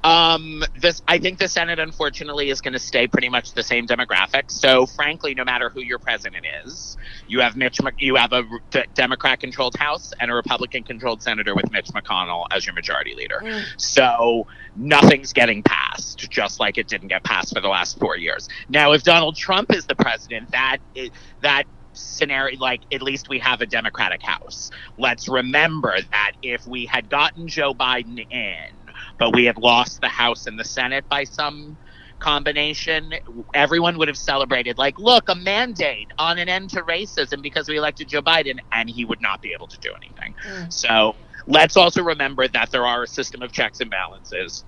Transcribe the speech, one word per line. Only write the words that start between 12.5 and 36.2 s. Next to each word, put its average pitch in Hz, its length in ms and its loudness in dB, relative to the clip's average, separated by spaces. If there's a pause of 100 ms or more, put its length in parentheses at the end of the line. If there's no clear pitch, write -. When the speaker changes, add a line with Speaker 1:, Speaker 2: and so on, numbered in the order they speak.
Speaker 1:
as 95 120 0
your 90 120 -6
majority 73 400 -4
leader. 55 260 -6
Speaker 2:
Mm. 220 220 -6 (140)
Speaker 1:
So 117 680 4 (300)
nothing's 139 560 8
getting 113 320 4
passed, - 640 -2
just 107 300 -2
like 104 180 0
it 110 80 -4
didn't 98 220 -6
get 92 160 -2
passed 95 280 0
for 104 80 -2
the 95 80 -2
last 90 300 0
four 85 180 0
years. 82 320 -6 (200)
Now, 147 240 6
if 165 100 6
Donald 165 320 6
Trump 190 400 2
is 170 120 -2
the - 100 -2
president, 117 560 -2
that 131 260 0 (180)
i-, 127 140 -10 (300)
that 143 240 2 (300)
scenario, 135 680 -2
like, 127 220 -2 (100)
at 135 100 -4
least 135 260 -6
we 131 120 -4
have 123 200 0
a 120 60 0
Democratic 107 560 -2
House. - 480 -8 (280)
Let's 120 300 -2
remember 131 680 0 (160)
that 104 200 2 (100)
if 120 220 -6
we 123 220 -8
had 113 240 -2
gotten 156 380 0
Joe 143 260 -2
Biden 123 460 -4 (100)
in, 98 380 -8 (500)
but 117 160 4
we 120 120 8
had 117 100 4
lost 120 460 0
the 127 60 0
House 120 380 -2
and 110 120 -12
the 110 60 -8
Senate 135 440 -4
by 143 160 -2
some 147 520 -8 (420)
combination, 151 960 -2 (400)
everyone 165 440 4
would 156 100 2
have 139 80 -4
celebrated, 127 600 0
like, 139 200 0
"Look, 226 320 -2
a 185 40 2
mandate 175 760 -4 (100)
on 170 200 -2